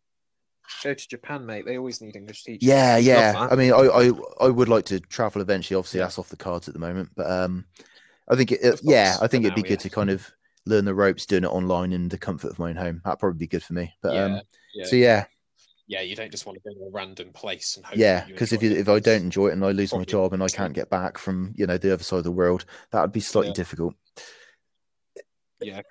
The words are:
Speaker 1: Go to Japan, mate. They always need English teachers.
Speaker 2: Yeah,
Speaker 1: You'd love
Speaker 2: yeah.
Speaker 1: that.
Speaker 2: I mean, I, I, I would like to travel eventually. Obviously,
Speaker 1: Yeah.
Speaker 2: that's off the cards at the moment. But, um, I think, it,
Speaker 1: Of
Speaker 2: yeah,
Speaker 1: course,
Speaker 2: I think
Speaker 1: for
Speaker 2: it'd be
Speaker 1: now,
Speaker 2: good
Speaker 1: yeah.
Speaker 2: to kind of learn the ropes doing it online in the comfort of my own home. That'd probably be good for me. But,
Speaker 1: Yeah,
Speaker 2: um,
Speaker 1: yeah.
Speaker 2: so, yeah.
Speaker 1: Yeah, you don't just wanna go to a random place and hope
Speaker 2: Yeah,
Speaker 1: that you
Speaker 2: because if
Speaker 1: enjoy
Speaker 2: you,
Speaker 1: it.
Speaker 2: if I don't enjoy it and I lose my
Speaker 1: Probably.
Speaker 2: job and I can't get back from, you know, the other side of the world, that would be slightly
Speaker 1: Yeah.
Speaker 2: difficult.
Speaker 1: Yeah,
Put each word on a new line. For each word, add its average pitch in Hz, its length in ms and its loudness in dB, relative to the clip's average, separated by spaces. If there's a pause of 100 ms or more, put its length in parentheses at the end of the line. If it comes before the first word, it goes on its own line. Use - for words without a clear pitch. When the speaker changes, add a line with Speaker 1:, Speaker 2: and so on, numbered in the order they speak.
(840)
Speaker 1:
Go 143 120 -6
to - 140 -14
Japan, 131 360 -14
mate. 110 220 -12
They 123 100 -8
always 127 240 -10
need 107 160 -18
English 104 280 -18
teachers. 113 220 -8
Speaker 2:
Yeah, 131 300 6
Speaker 1:
You'd 120 160 6
love 120 100 8
Speaker 2:
yeah. 110 100 4
Speaker 1:
that. 110 200 -2
Speaker 2:
I 127 40 6
mean, 127 180 6
I, - 20 6
I, 123 720 6
I - 20 6
would 123 220 4
like 113 160 4
to 95 140 -4
travel 104 420 -4
eventually. 95 340 -2
Obviously, 92 220 -4
Speaker 1:
Yeah. 90 80 0
Speaker 2:
that's - 120 -10
off 90 120 -12
the 85 60 -16
cards 87 300 -8
at 73 60 -12
the 80 80 -12
moment. 87 340 -8
But, 82 160 -6
um, 90 360 -4 (600)
I 123 100 2
think, 123 160 2
it, - 120 0
Speaker 1:
Of 123 180 4
Speaker 2:
yeah, 117 300 6
Speaker 1:
course, 95 100 -4
Speaker 2:
I 110 60 2
think 120 160 2
Speaker 1:
for 107 40 2
Speaker 2:
it'd 92 80 -2
be 107 80 0
Speaker 1:
now, - 40 -6
Speaker 2:
good 98 120 -2
Speaker 1:
yeah. - 20 -12
Speaker 2:
to 95 80 -10
kind 101 180 -2
of 98 220 -4 (380)
learn 104 160 4
the 98 100 -2
ropes 98 320 2
doing 90 180 2
it - 80 0
online 92 400 -2
in 90 160 -2
the 87 100 -8
comfort - 320 -8
of - 80 -12
my 85 120 -6
own 85 60 -8
home. 87 280 -8
That'd 92 160 -6
probably 90 180 -2
be 82 80 -6
good 82 160 -6
for - 100 -16
me. 87 300 -8
But, 80 120 -2
Speaker 1:
Yeah, 95 100 0
Speaker 2:
um, 101 160 -4 (340)
Speaker 1:
yeah. 98 120 -12
Speaker 2:
so, 110 100 0
yeah. 117 280 4 (640)
Speaker 1:
Yeah, 98 140 -10
you 92 160 -10
don't 110 160 -12
just 104 120 -14
wanna 95 140 -16
go 104 160 -16
to 95 120 -18
a 98 40 -16
random 95 420 -14
place - 440 -12
and 95 100 -20
hope 104 100 -12
Speaker 2:
Yeah, 104 240 4
Speaker 1:
that - 80 -12
you - 60 -20
Speaker 2:
because 117 180 -4
if 110 80 0
Speaker 1:
enjoy 110 140 2
Speaker 2:
you, 80 40 2
Speaker 1:
it. - 20 2
Speaker 2:
if 98 80 0
I 107 100 6
don't 107 240 4
enjoy 95 240 0
it 92 60 2
and 95 120 -2
I 98 60 2
lose 98 220 -2
my 117 60 -4
Speaker 1:
Probably. 90 120 -8
Speaker 2:
job 95 220 0
and 95 100 -4
I 92 60 -2
can't 92 240 -6
get - 180 -8
back 92 280 -4
from, 95 380 -6
you 98 120 -2
know, 90 100 -2
the 95 160 0
other 87 80 -4
side - 160 -4
of 82 60 -4
the 87 80 -4
world, 90 320 0 (260)
that 110 100 0
would 82 120 0
be 113 80 -4
slightly 101 300 -2
Speaker 1:
Yeah. 98 40 -8
Speaker 2:
difficult. 85 400 -6 (1700)
Speaker 1:
Yeah, 101 200 -14 (100)